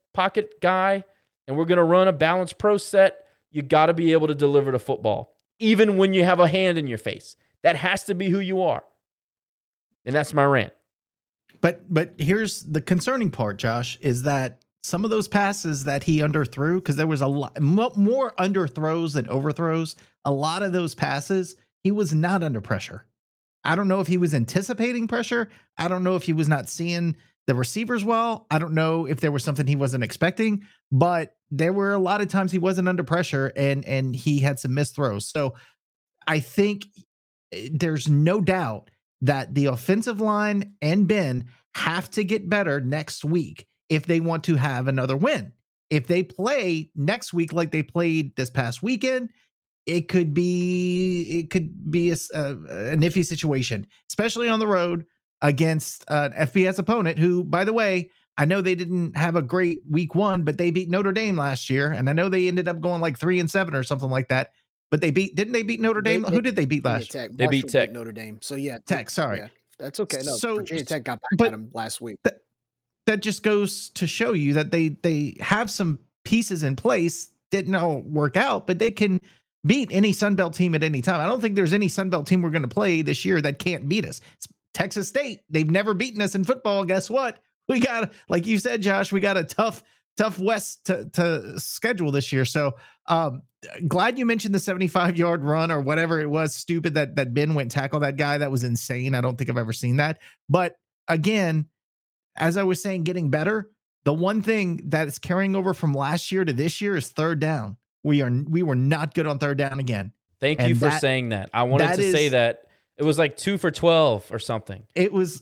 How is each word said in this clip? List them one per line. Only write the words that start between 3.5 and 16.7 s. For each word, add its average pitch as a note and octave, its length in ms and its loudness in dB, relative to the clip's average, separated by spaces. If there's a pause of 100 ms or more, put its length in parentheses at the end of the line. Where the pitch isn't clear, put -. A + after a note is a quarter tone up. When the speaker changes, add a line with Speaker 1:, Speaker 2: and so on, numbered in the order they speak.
Speaker 1:
you D3+ 100 -4
gotta D#3 320 6
be E3 180 4
able D#3+ 160 6
to D3+ 80 0
deliver C#3+ 360 4
the B2+ 80 0
football, - 580 -2 (220)
even G#3+ 360 6
when F#3+ 180 4
you F3+ 120 4
have F3+ 160 4
a E3+ 60 8
hand F3+ 300 2
in D3+ 100 -2
your A#2 100 -4
face. - 400 -10 (280)
That E3 100 4
has F3+ 300 -2
to G3+ 100 -2
be F#3 140 -2
who F#3+ 100 2
you F#3 220 -2
are. D#3+ 220 0 (1200)
And B2+ 100 -4
that's D3 180 -2
my C#3+ 120 4
rant. B2+ 260 2 (880)
Speaker 2:
But, F3 220 2 (100)
but E3+ 260 0
here's G3 440 -2
the D3+ 180 -4
concerning F#3 520 0
part, G#2 260 -4
Josh, A#2 420 -4
is B2 240 -2
that C3+ 380 -2 (220)
some F3+ 200 -4
of A3+ 60 -2
those G#3+ 180 0
passes G3 560 -2
that C#3 200 -2
he D#3 160 2
underthrew, D3+ 640 0